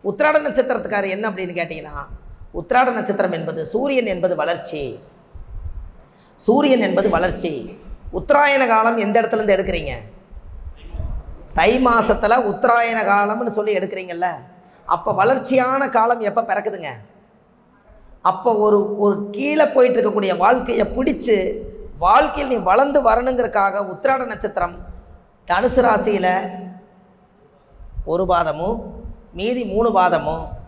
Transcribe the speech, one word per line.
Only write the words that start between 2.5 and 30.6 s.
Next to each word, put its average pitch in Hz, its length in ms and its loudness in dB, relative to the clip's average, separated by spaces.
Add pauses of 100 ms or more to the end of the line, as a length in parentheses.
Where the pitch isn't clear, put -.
உத்திராட 247 280 4 (100)
நட்சத்திரம் 190 400 -2
என்பது 160 220 -6 (140)
சூரியன் 254 400 0
என்பது 180 280 0
வளர்ச்சி, 160 400 -4 (1600)
சூரியன் 254 420 4
என்பது 185 180 2 (100)
வளர்ச்சி. 175 380 -2 (600)
உத்தராயண 277 540 4
காலம் 226 320 4
எந்த 208 160 0
இடத்துல 220 200 0
இருந்து 208 160 2
எடுக்கிறீங்க? 175 380 -4 (1600)
தை 170 120 4 (160)
மாசத்துல 226 480 4 (160)
உத்தராயண 233 580 2
காலம்னு 208 480 0
சொல்லி 214 220 -2
எடுக்கிறீங்கல்ல, 180 500 -4 (680)
அப்ப 180 260 -2
வளர்ச்சியான 262 760 2
காலம் 233 340 2
எப்ப 226 200 0
பிறக்குதுங்க? 190 420 -4 (1400)
அப்ப 233 220 0 (120)
ஒரு, 208 140 6 (260)
ஒரு 196 100 4 (200)
கீழே 294 300 2 (100)
போயிட்டு 247 220 6
இருக்கக்கூடிய 202 460 0
வாழ்க்கையை 233 420 2 (120)
பிடிச்சு 247 400 0 (680)
வாழ்க்கையில் 262 500 4
நீ 226 60 0 (100)
வளர்ந்து 277 380 4
வரணுங்கிறதுக்காக 226 720 0 (120)
உத்திராட 262 400 -2
நட்சத்திரம் 180 440 -4 (680)
தனுசு 240 400 2
ராசியில 202 400 2 (1900)
ஒரு 185 200 0
பாதமும் 170 440 0 (600)
மீதி 240 340 -2
மூணு 226 240 2
பாதமும் 165 480 2 (220)